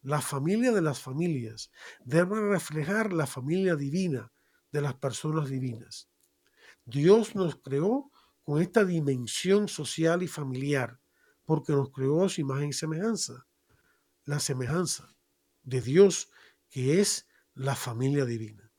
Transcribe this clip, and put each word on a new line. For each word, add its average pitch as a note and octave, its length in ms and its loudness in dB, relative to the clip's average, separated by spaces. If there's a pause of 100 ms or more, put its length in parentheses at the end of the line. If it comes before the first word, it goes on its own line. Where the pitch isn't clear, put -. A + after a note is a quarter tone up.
la C#3 200 0
familia G3 500 0
de G3+ 100 2
las D3+ 180 0
familias, C3 720 -4 (320)
debe F3+ 360 2
reflejar G3 720 -2
la D#3 120 0
familia E3+ 500 0
divina C#3+ 560 -2 (400)
de D3 100 -2
las C#3 140 -4
personas D3+ 540 -4
divinas. B2+ 600 -8 (760)
Dios F3+ 500 4
nos F3+ 200 0
creó F#3 560 -2 (320)
con D3+ 180 0
esta G3 220 4
dimensión E3+ 840 0
social D#3+ 540 0
y F3+ 60 -4
familiar, C3+ 720 -4 (460)
porque D#3 280 0
nos C3+ 180 0
creó C#3+ 340 2
a F#3+ 40 0
su F3 120 -4
imagen C#3 280 -2
y C#3 40 -6
semejanza, D#3+ 760 -4 (760)
la D3 140 -2
semejanza C#3+ 760 -2 (480)
de B2+ 180 -2
Dios, F3+ 480 6 (400)
que C3+ 300 2
es - 280 0 (260)
la C3 220 -4
familia C3 500 0
divina. A2 540 -8